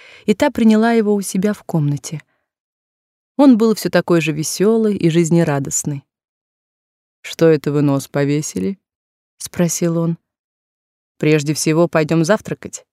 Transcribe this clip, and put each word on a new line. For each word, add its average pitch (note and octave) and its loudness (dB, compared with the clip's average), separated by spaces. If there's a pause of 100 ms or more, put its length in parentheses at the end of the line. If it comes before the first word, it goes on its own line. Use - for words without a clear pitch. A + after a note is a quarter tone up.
(260)
и G#3+ 2
та D4 0
приняла A3 2
его G#3+ 2
у G3+ -2
себя G3 -2
в - -16
комнате. D3 -4 (1120)
Он C4+ 6
был A3 2
все - -6
такой F3 2
же D#3 -2
веселый G#3 0
и E3 2
жизнерадостный. D3+ 0 (1160)
«Что - -2
это D#3 2
вы C#3+ 0
нос C#3 0
повесили?» D3+ -4 (580)
спросил E3+ -4
он. E3 -2 (1040)
«Прежде D3+ 0
всего, D#3 0
пойдем D#3+ 0
завтракать. - -6